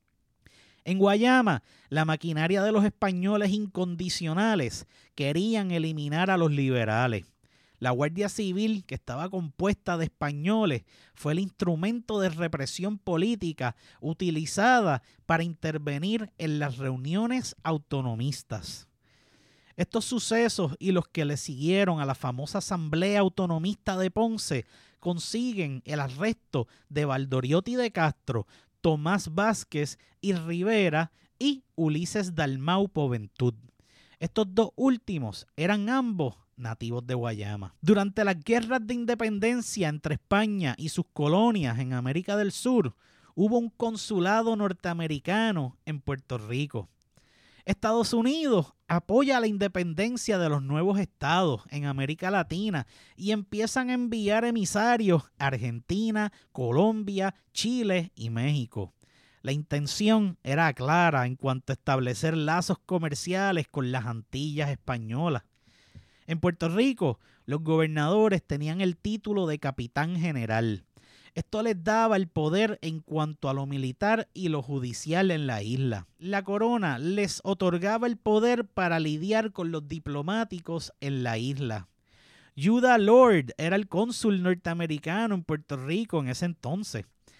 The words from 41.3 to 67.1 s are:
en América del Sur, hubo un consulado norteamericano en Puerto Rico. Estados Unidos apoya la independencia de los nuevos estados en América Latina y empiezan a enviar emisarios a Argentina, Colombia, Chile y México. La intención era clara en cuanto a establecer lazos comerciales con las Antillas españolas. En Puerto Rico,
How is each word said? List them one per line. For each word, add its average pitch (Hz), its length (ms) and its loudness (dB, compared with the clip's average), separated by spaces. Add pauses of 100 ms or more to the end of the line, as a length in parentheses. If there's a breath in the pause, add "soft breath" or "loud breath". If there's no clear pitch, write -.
en 131 160 -4
América 143 420 -2
del 208 160 0
Sur, 233 440 0 (400 soft breath)
hubo 214 240 4
un 233 100 -4
consulado 220 840 0
norteamericano 175 1300 -2
en 151 160 -6
Puerto 135 380 -6
Rico. 120 500 -6 (760 soft breath)
Estados 220 480 0
Unidos 247 600 2 (140)
apoya 247 520 2
la 226 80 2
independencia 196 920 -2
de 165 100 2
los 143 140 0
nuevos 170 360 0
estados 165 720 0
en 143 160 -6
América 143 460 -2
Latina 185 560 -2 (280 loud breath)
y 196 160 -4
empiezan 220 580 -2
a 254 40 0
enviar 226 520 0
emisarios 220 760 2 (140)
a 139 100 -2
Argentina, 175 880 -2 (180 soft breath)
Colombia, 190 840 0 (180 soft breath)
Chile 208 640 -2
y 113 140 -8
México. 117 640 -2 (500 soft breath)
La 131 80 -4
intención 170 920 0
era 151 300 2
clara 147 520 2
en 123 100 -4
cuanto 131 360 -4
a 123 40 -2
establecer 131 600 0
lazos 160 440 0
comerciales 175 880 -2
con 127 240 -4
las 120 140 -2
Antillas 143 640 -4
españolas. 127 720 -4 (840 soft breath)
En 160 120 -2
Puerto 170 300 0
Rico, 196 500 2 (260 soft breath)